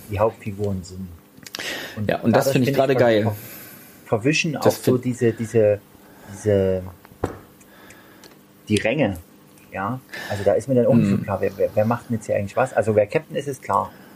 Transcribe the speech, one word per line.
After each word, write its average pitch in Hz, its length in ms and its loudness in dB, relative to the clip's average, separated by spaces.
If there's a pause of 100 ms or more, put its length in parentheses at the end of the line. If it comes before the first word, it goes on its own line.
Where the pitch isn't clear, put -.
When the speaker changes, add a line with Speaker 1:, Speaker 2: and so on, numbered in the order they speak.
(100)
Speaker 1:
die 101 100 -4
Hauptfiguren 101 640 -4
sind. 92 240 -14 (880)
Und 104 120 -6
Speaker 2:
Ja, - 120 0
und 113 160 2
das 135 100 4
Speaker 1:
dadurch - 60 0
Speaker 2:
finde 127 180 2
ich 139 60 0
Speaker 1:
finde 135 100 4
Speaker 2:
gerade 143 80 4
Speaker 1:
ver-, 123 60 2
Speaker 2:
geil. 113 240 4
Speaker 1:
ver-, 107 120 -2 (680)
verwischen 143 480 0
Speaker 2:
Das - 120 -4
Speaker 1:
auch - 40 4
so - 220 0
Speaker 2:
find- 123 120 0
Speaker 1:
diese, 117 280 0
diese, 107 480 2 (520)
diese, 95 500 2 (1900)
die 107 80 2
Ränge. 110 400 0 (560)
Ja, 104 280 -6 (280)
also 101 160 -6
da 101 100 4
ist - 140 -2
mir 135 80 0
dann 120 100 4
auch 110 80 4
nicht 110 160 4
so 98 60 2
Speaker 2:
Hm. - 80 -4
Speaker 1:
klar, 98 160 -4
wer, 98 160 -2
wer, 92 180 0
wer 107 100 2
macht 117 240 -4
denn 117 80 -4
jetzt 110 100 -8
hier 104 100 0
eigentlich 101 200 -4
was? 127 160 0
Also 110 220 2
wer 104 120 4
Captain 156 300 -4
ist, 135 120 -6
ist 135 140 -10
klar. 101 280 0 (260)